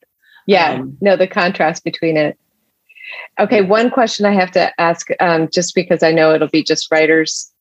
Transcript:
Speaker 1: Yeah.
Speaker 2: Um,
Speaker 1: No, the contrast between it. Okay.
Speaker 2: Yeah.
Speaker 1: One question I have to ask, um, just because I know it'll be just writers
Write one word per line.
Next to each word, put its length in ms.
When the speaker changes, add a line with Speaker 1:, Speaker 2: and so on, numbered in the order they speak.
Speaker 1:
Yeah. 280
Speaker 2:
Um, 260
Speaker 1:
No, 160
the 100
contrast 580
between 340
it. 180
Okay. 220
Speaker 2:
Yeah. 40
Speaker 1:
One 240
question 360
I 80
have 180
to 280
ask, 280
um, 320
just 240
because 280
I 100
know 220
it'll 140
be 140
just 300
writers 580